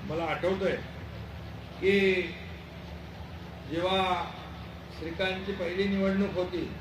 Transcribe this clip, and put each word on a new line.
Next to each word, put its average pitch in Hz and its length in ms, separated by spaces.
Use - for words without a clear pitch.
मला 156 200
आठवतंय 170 520
की 190 460
जेव्हा 185 520
श्रीकांतची 185 520
पहिली 185 360
निवडणूक 196 480
होती 180 280